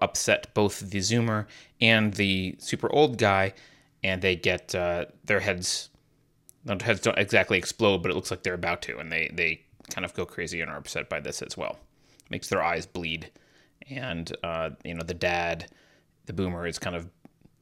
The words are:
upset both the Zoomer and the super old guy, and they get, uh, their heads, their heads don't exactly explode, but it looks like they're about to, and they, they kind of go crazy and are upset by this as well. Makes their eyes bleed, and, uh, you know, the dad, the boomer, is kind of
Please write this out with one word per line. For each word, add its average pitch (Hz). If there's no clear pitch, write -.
upset -
both 104
the 98
Zoomer 110
and 110
the 95
super -
old 139
guy, 98
and 95
they 92
get, 90
uh, 87
their 101
heads, 90
their 107
heads 110
don't 113
exactly 101
explode, 95
but 90
it -
looks -
like 92
they're 92
about 85
to, -
and 80
they, 82
they 82
kind 92
of 87
go 90
crazy 85
and 78
are 73
upset -
by 80
this 67
as -
well. 73
Makes -
their 95
eyes 82
bleed, 82
and, 123
uh, 82
you 85
know, 82
the 87
dad, 85
the -
boomer, 87
is 82
kind 92
of 85